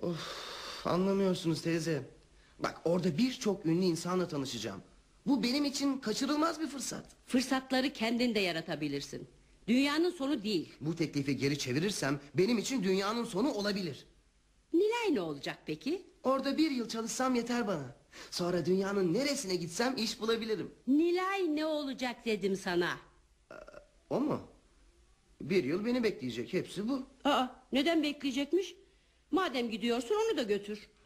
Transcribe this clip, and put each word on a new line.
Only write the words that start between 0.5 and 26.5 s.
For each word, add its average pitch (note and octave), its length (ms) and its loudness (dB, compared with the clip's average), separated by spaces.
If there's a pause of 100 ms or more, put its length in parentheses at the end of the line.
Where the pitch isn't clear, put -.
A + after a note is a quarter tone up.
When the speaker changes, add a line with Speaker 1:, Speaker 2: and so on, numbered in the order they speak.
Speaker 1:
anlamıyorsunuz F#3 760 2
teyze. E3 400 0 (560)
Bak, - 260 -6
orada E3 340 2
birçok G#3+ 480 2
ünlü E3+ 180 4
insanla F3 440 2
tanışacağım. A2+ 540 -4 (440)
Bu B3+ 160 4
benim C4 220 2
için C#4 340 0
kaçırılmaz D4+ 600 0
bir D#4+ 60 -4
fırsat. - 380 -8 (220)
Speaker 2:
Fırsatları C4 680 2
kendin A#3 420 2
de G#3 60 4
yaratabilirsin. D#3 880 -2 (400)
Dünyanın C#4+ 420 4
sonu C#4 320 -2
değil. F#3 380 -2
Speaker 1:
Bu D#3+ 160 -2
teklifi D3 400 0
geri C#3 220 0
çevirirsem C#3+ 640 0 (140)
benim G#3 240 4
için B3 240 0
dünyanın G3 420 2
sonu G#3+ 280 0
olabilir. G3+ 540 -4 (680)
Speaker 2:
Nilay G#4+ 420 4
ne G#3 60 0
olacak D#3 460 -6
peki? C4+ 360 -4 (220)
Speaker 1:
Orada C4+ 340 0
bir D#4 120 4
yıl A#3 180 -2
çalışsam A#3+ 460 0
yeter A#3+ 320 0
bana. D3 300 -4 (340)
Sonra F3 360 0
dünyanın F#3+ 480 2
neresine A#3+ 420 0
gitsem A#3 400 -2
iş - 240 -2
bulabilirim. G#3+ 500 -2 (160)
Speaker 2:
Nilay F4 680 2
ne D#4 100 0
olacak C4+ 580 -4
dedim G3 320 0
sana. F3 420 0 (540)
Speaker 1:
Ee, - 20 -16 (560)
o F3+ 100 0
mu? G#3+ 200 0 (1000)
Bir F3 240 2
yıl F3 200 -2
beni B3 180 0
bekleyecek, B2 500 -2